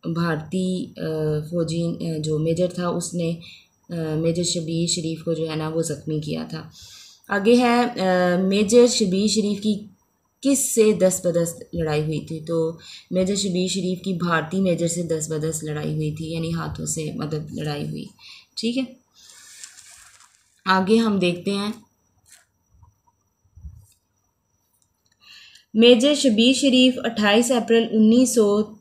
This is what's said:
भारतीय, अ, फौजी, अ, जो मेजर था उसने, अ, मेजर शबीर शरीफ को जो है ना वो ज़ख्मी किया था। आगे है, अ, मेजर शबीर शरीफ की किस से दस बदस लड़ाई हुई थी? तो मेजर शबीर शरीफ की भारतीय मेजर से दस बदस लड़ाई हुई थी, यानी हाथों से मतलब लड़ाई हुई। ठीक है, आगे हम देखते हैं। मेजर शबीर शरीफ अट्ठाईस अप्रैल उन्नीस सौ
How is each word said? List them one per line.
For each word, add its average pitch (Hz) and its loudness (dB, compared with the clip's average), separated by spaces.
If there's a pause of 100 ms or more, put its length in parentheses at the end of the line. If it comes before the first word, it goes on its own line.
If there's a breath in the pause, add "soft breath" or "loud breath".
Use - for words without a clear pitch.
भारतीय, 170 -4
अ, 156 -4 (120)
फौजी, 170 -2
अ, 170 -6
जो 151 -2
मेजर 165 0
था 175 -2
उसने, 170 -4 (580 loud breath)
अ, 175 -8
मेजर 165 -2
शबीर 170 -2
शरीफ 165 -4
को 165 -2
जो 160 -4
है 156 -6
ना 156 -4
वो 160 -2
ज़ख्मी 151 -4
किया - -6
था। 160 -12 (580 loud breath)
आगे 202 4
है, 240 4
अ, 180 2
मेजर 208 6
शबीर 208 0
शरीफ 208 0
की 208 -4 (560)
किस 269 0
से 220 6
दस 185 2
बदस 170 -2 (160)
लड़ाई 156 -2
हुई 151 -4
थी? 156 -10
तो 165 -4 (340 loud breath)
मेजर 185 0
शबीर 185 -2
शरीफ 185 -4
की 190 -4
भारतीय 170 -2
मेजर 170 0
से 170 -4
दस 160 -4
बदस 160 -4
लड़ाई 156 -6
हुई 156 -2
थी, 160 -8
यानी 165 -4
हाथों 160 -8
से 151 -6
मतलब 151 -6
लड़ाई 151 -6
हुई। 151 -10 (480 loud breath)
ठीक 240 -4
है, 262 -6 (1700 loud breath)
आगे 190 4
हम 214 2
देखते 175 -2
हैं। 202 -4 (4000 loud breath)
मेजर 240 8
शबीर 254 4
शरीफ 254 4 (100)
अट्ठाईस 220 2
अप्रैल 226 2
उन्नीस 226 6
सौ 208 2